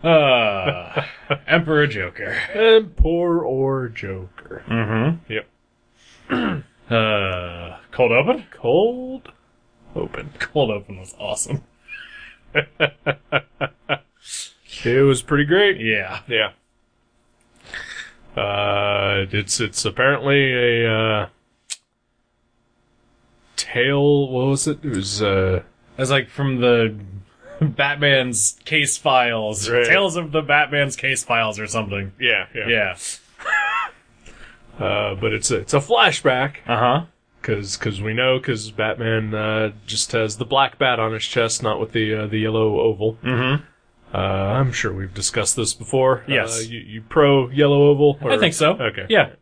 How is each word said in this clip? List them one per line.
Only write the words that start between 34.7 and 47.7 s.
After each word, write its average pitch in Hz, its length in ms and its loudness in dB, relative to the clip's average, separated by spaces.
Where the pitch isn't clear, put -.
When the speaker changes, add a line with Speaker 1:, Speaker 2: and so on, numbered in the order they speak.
Speaker 2:
Uh, 101 380 -2
but 107 180 -2
it's 110 160 -4
a, 113 80 2
it's - 160 -4
a 143 40 4
flashback. 143 760 0
Speaker 1:
Uh-huh. 123 380 2
Speaker 2:
'Cause, 101 340 -4
'cause 98 240 -6
we 107 140 -6
know, 131 260 2
'cause 110 300 -6
Batman, 110 640 -2
uh, 107 380 -2
just 107 260 -6
has 110 260 -2
the 120 80 -6
black 135 320 0
bat 123 200 2
on 110 140 -2
his 110 100 -6
chest, 117 400 -2
not 107 160 0
with 110 140 -6
the, 110 220 0
uh, 107 120 -4
the 107 120 -4
yellow 110 420 0
oval. 110 420 0
Speaker 1:
Mm-hmm. 127 400 0
Speaker 2:
Uh, 92 40 -2
I'm 98 540 0
sure - 180 -4
we've 95 220 -8
discussed 101 420 -2
this 110 200 -4
before. 131 520 0
Speaker 1:
Yes. 113 340 -2
Speaker 2:
Uh, - 20 -6
you, 113 180 -10
you 110 220 -14
pro 139 480 4
yellow 143 400 6